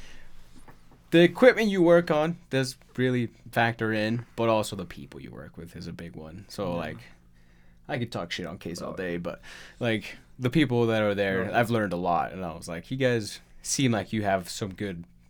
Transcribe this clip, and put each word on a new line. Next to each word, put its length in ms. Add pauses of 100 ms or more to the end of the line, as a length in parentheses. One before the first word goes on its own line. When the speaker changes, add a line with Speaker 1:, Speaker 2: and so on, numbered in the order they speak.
(1120)
Speaker 1:
the 100
equipment 480
you 120
work 300
on 260 (120)
does 260 (220)
really 320 (220)
factor 420
in, 320 (100)
but 140
also 260
the 100
people 360
you 100
work 260
with 180
is 120
a 60
big 220
one. 340
So, 220
Speaker 2:
Yeah. 60
Speaker 1:
like, 200 (880)
I 100
could 140
talk 200
shit 140
on 120
Case 240
all 100
Speaker 2:
Right. 60
Speaker 1:
day, 200
but, 240 (380)
like, 380 (220)
the 100
people 380
that 140
are 140
there, 280
Speaker 2:
Right. 100
Speaker 1:
I've 160
learned 240
a 40
lot. 360
And 100
I 120
was 120
like, 240
"You 60
guys 420 (220)
seem 300
like 200
you 120
have 260
some 240
good, 320 (240)